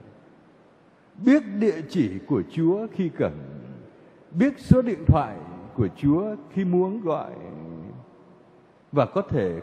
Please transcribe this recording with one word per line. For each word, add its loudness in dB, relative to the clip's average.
biết 6
địa 2
chỉ 0
của 2
Chúa 2
khi -2
cần, -2
biết 2
số 6
điện -2
thoại 4
của 0
Chúa 0
khi 0
muốn 0
gọi, -4
và 2
có -2
thể -2